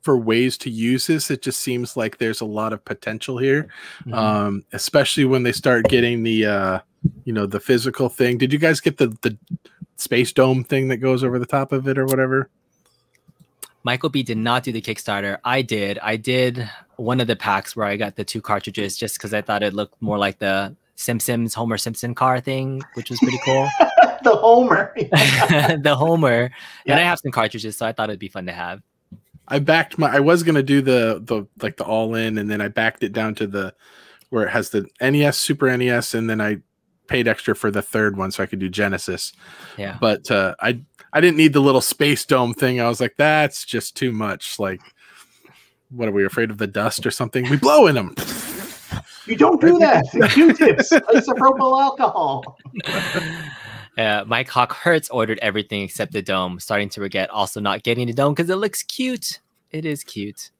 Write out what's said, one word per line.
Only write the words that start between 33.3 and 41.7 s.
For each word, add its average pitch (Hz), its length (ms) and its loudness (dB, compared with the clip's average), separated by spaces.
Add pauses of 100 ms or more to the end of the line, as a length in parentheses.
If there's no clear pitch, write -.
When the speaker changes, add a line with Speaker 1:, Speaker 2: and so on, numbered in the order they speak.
Speaker 1:
to 110 100 -4
the, 98 260 -6 (580)
where 113 140 0
it 90 60 -2
has 104 200 -2
the 101 140 -2 (160)
N 131 140 2
E 147 100 4
S, 143 140 2
Super 143 300 0
N 123 120 0
E 123 100 0
S, 120 220 -2
and 113 160 -2
then 110 120 -2
I 104 160 -2 (500)
paid 120 220 0
extra 110 260 0
for 110 160 -2
the 101 120 -2
third 104 340 0
one 95 160 -4
so - 100 -4
I 92 40 -2
could 98 120 -8
do 95 100 -4
Genesis. 95 640 -4 (460)
Speaker 2:
Yeah. 98 220 -10
Speaker 1:
But, 107 280 2
uh, 95 320 0
I, 120 200 -2 (320)
I 151 80 4
didn't 170 160 6
need 156 160 6
the 143 80 4
little 135 200 6